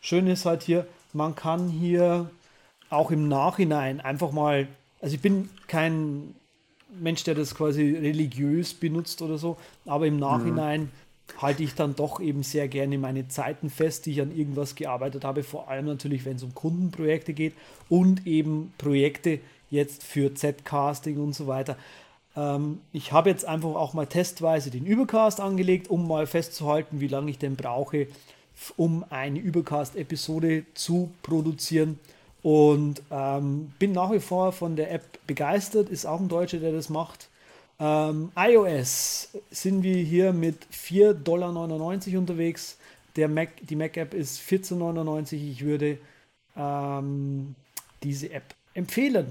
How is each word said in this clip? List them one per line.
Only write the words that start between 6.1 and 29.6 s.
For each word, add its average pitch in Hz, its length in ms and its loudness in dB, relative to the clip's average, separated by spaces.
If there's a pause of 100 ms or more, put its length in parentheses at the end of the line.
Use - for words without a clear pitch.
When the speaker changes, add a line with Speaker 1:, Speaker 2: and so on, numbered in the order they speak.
Speaker 1:
Mensch, 165 260 -2
der 165 100 0
das 147 200 -2
quasi 151 400 2
religiös 151 800 0
benutzt 165 480 -4
oder 160 160 -4
so, 160 220 -4 (260)
aber 147 220 0
im 151 80 2
Speaker 2:
Mhm. 147 60 0
Speaker 1:
Nachhinein 151 680 0 (460)
halte 143 260 0
ich 139 120 -4
dann 143 200 0
doch 147 260 -4
eben 143 220 -2
sehr 143 260 -2
gerne 139 280 -2
meine 131 320 -4
Zeiten 147 400 -6
fest, 160 380 -2
die 160 60 -4
ich 143 100 0
an 147 120 -4
irgendwas 143 420 -4
gearbeitet 135 480 -6
habe, 139 180 -4
vor - 260 -10
allem 135 160 -6
natürlich, 143 400 -4
wenn 131 120 -6
es 123 60 -8
um 127 120 -10
Kundenprojekte 160 800 -2
geht 156 200 -4 (360)
und 185 360 6
eben 156 520 0
Projekte 143 640 2 (280)
jetzt 143 360 -2
für 139 300 0
Zcasting 143 840 -2
und 147 160 -2
so 147 120 -8
weiter. 135 300 -4 (580)
Ähm, 147 460 -2 (120)
ich 143 200 -8
habe 160 160 8
jetzt 190 160 2
einfach 160 300 -4
auch 160 180 -2
mal 156 140 -2
testweise 160 640 0
den 127 160 -6
Übercast 220 540 4
angelegt, 185 500 2
um 175 180 0
mal 156 180 2
festzuhalten, 156 760 -2
wie 139 80 -2
lange 139 220 -2
ich 135 80 -8
denn 135 180 -4
brauche, 135 460 -2
f-, - 720 -14
um 165 340 0
eine 139 280 -4
Übercast-Episode 160 1300 -2